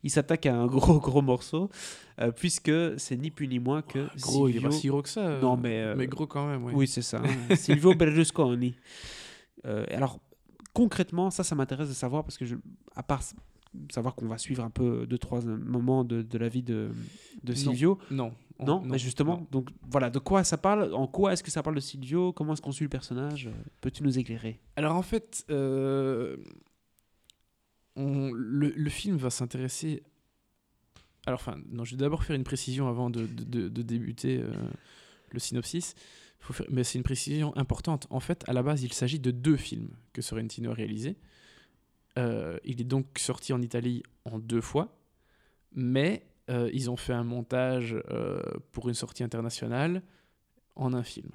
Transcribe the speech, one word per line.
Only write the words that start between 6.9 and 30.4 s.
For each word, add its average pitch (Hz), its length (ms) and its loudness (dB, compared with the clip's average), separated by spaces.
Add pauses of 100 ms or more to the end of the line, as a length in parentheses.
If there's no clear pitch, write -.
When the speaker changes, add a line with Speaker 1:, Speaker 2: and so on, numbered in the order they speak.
Speaker 1:
ça, 117 220 -2
hein, 131 320 2
Speaker 2:
<laughs> - 0 -
Speaker 1:
Silvio 147 400 8
Berlusconi. 151 800 4 (880)
Euh, 107 240 -2
alors, 127 300 -2 (540)
concrètement, 190 580 4
ça, 185 120 -2
ça 170 120 0
m'intéresse 139 340 0
de 131 60 -4
savoir, 135 280 -2
parce - 140 -8
que 127 80 -4
je, 120 120 -4 (380)
à 123 60 -8
part 131 200 -2
s-, - 120 -10 (580)
savoir 123 240 -2
qu'on 117 120 -6
va 113 120 -4
suivre 123 240 -4
un 117 80 -4
peu 120 340 0
deux, 123 140 -2
trois 120 220 -2
moments 123 640 2
de, 117 200 0
de 117 160 -4
la 117 100 0
vie 123 140 -2
de, 110 260 -2 (540)
de 123 100 -4
Speaker 2:
Non. 123 60 0
Speaker 1:
Silvio. 143 380 4 (120)
Speaker 2:
Non. 131 220 -2 (280)
Speaker 1:
Non, 135 60 -4
Speaker 2:
Non, 165 200 2
Speaker 1:
mais 131 120 0
justement, 143 420 0
Speaker 2:
non. 160 120 -10
Speaker 1:
donc 135 180 -2 (220)
voilà, 127 180 4
de 127 80 -2
quoi 190 260 4
ça 165 140 2
parle ? 196 380 2
En 131 100 2
quoi 190 280 2
est-ce 175 100 -2
que - 80 -8
ça 156 100 -2
parle 156 140 0
de 139 60 0
Silvio ? 143 520 0
Comment 156 200 -2
est-ce 151 80 -4
qu'on 135 100 -6
suit 147 140 -2
le 139 40 -2
personnage ? 135 600 -4 (320)
Peux-tu - 220 -4
nous 131 140 4
éclairer ? 113 420 -4 (180)
Speaker 2:
Alors 151 180 2
en 180 80 2
fait, - 480 -4
euh, 135 840 0 (1600)
on, 139 360 0
le, 131 440 0
le 147 140 0
film 196 280 0
va 127 120 0
s'intéresser. 127 720 -4 (1200)